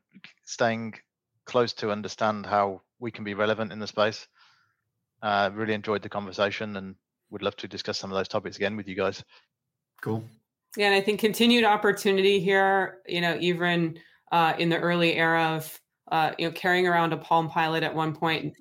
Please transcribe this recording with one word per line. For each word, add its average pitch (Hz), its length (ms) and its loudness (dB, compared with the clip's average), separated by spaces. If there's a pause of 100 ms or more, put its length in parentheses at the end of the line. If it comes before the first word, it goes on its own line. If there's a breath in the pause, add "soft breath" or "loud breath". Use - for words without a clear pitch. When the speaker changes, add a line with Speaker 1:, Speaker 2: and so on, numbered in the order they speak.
(460)
Speaker 1:
staying 113 480 -2 (520)
close 120 280 0
to 110 180 -4
understand 104 540 -4
how 101 360 0 (180)
we - 120 -8
can - 120 -12
be 104 100 -6
relevant 107 380 0
in 107 80 -10
the 104 80 -8
space. 107 400 -2 (920 soft breath)
Uh, 101 320 2
really 110 200 -2
enjoyed 104 280 -2
the 104 80 -12
conversation 101 680 -4
and 95 180 -12 (340)
would 104 120 -14
love 101 160 -2
to 107 100 -12
discuss 98 300 -8
some 98 140 -10
of 95 60 -4
those 95 120 -2
topics 92 260 -6
again 101 220 -4
with 104 100 -10
you 92 80 -10
guys. 95 280 -2 (760 soft breath)
Speaker 2:
Cool. 110 220 -4 (520)
Speaker 3:
Yeah, 202 120 2
and 196 80 4
I 196 60 4
think 202 180 0
continued 233 460 4
opportunity 202 720 4
here, 196 580 2 (100)
you 175 140 -4
know, 170 180 0
even, 170 600 0 (320 loud breath)
uh, 160 260 4
in 170 120 0
the 165 100 2
early 170 340 2
era 165 360 2
of, 160 300 -6 (320)
uh, 160 280 2
you 170 80 0
know, 160 40 -6
carrying 180 360 2
around 170 260 4
a 160 40 0
Palm 165 300 2
Pilot 160 360 0
at 156 100 -2
one 160 220 -2
point, 156 460 -2